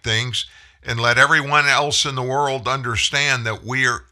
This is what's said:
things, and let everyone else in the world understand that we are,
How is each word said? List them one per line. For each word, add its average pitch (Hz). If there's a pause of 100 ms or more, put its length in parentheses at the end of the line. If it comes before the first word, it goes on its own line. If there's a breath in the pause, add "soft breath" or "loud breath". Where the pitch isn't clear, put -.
things, 113 (380 loud breath)
and 117
let 120
everyone 143
else 143
in 143
the 131
world 135
understand 131
that 110
we 131
are, 120